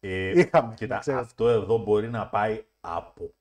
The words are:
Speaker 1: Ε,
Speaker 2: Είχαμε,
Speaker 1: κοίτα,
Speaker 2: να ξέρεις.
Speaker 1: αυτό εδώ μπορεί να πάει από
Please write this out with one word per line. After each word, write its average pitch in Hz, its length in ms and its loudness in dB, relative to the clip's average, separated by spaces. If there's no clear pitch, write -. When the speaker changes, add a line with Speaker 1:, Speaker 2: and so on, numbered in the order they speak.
Speaker 1:
Ε, 95 400 0
Speaker 2:
Είχαμε, 123 340 2
Speaker 1:
κοίτα, 107 200 -6
Speaker 2:
να 101 60 -4
ξέρεις. 131 200 -2
Speaker 1:
αυτό 117 280 -2
εδώ 113 300 2
μπορεί 107 300 0
να 113 200 -4
πάει 110 360 -2
από - 600 -10